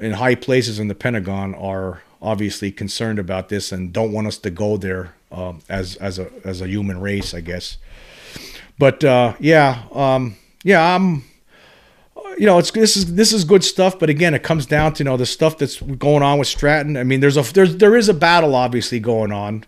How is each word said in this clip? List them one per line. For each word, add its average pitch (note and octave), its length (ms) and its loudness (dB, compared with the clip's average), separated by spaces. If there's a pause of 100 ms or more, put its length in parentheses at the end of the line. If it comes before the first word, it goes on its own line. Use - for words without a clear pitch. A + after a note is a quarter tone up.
in A2 100 -4
high A#2+ 240 2
places A#2 440 0
in G#2+ 100 -4
the G2 60 -6
Pentagon G2 600 -6
are F#2+ 480 -8 (180)
obviously G2+ 520 -4
concerned G#2+ 460 -6
about F#2 280 -6
this G2+ 240 -8
and F#2 220 -8
don't A2 180 -2
want G#2+ 160 -4
us G#2 120 -8
to G#2 100 -8
go G#2 260 -4
there, F#2 400 -8 (160)
uh, F2+ 220 -10 (160)
as, F#2 260 -8
as F#2 240 -8
a, F#2 100 -10 (140)
as F#2+ 160 -10
a F#2 80 -8
human G2 320 -6
race, G2+ 340 -6
I F2 60 -12
guess. F2 380 -10 (1000)
But, C#3 280 2
uh, B2 340 2
yeah, C#3+ 440 4 (100)
um, C3 420 0 (300)
yeah, F3+ 300 4
I'm, F3+ 280 0 (1120)
you G3+ 80 2
know, F#3+ 120 6
it's, E3+ 140 2
this A3 260 2
is, F3 180 -4
this G#3 160 4
is G#3+ 140 0
good F#3 180 6
stuff. F#3 340 0
But D#3+ 120 2
again, D#3 240 2
it C3 100 -2
comes D#3+ 220 -2
down D3+ 300 2
to, - 60 -6
you C#3+ 40 0
know, C3 100 0
the B2+ 100 0
stuff D#3 320 0
that's - 220 -6
going C#3+ 420 0
on C#3+ 180 2
with C3 100 -2
Stratton. D3 480 0
I B2+ 80 -2
mean, C3 160 0
there's C#3 160 4
a, D3+ 40 4 (120)
there's, F#3 240 4
there G#3 180 8
is A3+ 140 4
a G#3 40 4
battle E3 400 4
obviously B2 460 0
going A2 320 -2
on G#2 360 -8